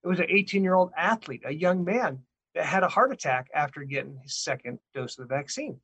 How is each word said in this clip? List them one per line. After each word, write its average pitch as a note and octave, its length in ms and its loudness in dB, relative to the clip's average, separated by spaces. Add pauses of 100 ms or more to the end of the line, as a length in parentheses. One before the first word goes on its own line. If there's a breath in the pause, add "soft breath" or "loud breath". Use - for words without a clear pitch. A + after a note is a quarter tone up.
It F3+ 40 -4
was F3+ 120 2
an E3 100 4
eighteen-year-old F#3 680 4
athlete, F3 480 -2
a C3+ 80 -4
young F3+ 320 2
man, F#3 340 0 (360)
that E3+ 100 0
had F#3 180 2
a F3 60 2
heart B3+ 240 4
attack B2+ 400 -2
after D3 300 -2
getting C3+ 380 -6
his C#3 140 -12
second B2 440 -6 (140)
dose B2 240 -8
of B2+ 100 -14
the C3 60 -4
vaccine. B3 500 -6